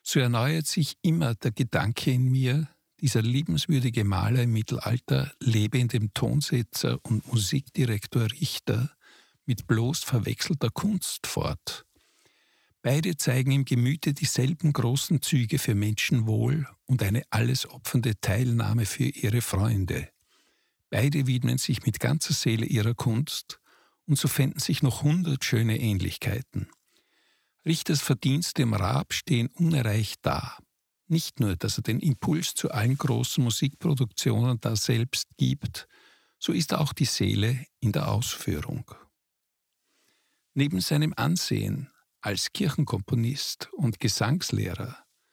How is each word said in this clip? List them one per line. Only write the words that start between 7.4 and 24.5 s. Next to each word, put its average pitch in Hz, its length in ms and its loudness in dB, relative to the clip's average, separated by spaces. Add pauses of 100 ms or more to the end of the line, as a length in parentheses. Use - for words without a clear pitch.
Richter - 640 -2 (480)
mit - 220 -4
bloß - 360 2
verwechselter 120 680 0
Kunst - 560 -4
fort. - 580 -6 (960)
Beide 156 380 0
zeigen 131 320 0
im 135 160 2
Gemüte 135 480 0
dieselben 143 580 0
großen 127 480 0
Züge 123 380 0
für 117 160 0
Menschenwohl 110 920 0 (200)
und - 160 2
eine 101 260 0
alles 120 400 0
opfernde 117 540 -2
Teilnahme 113 640 2
für - 180 -2
ihre 117 380 0
Freunde. 95 640 0 (840)
Beide 139 360 2
widmen 127 320 2
sich - 260 -2
mit - 140 0
ganzer 139 360 0
Seele 113 320 0
ihrer 113 280 0
Kunst, - 640 -2 (480)
und 143 100 2
so 139 120 0
fänden 143 320 0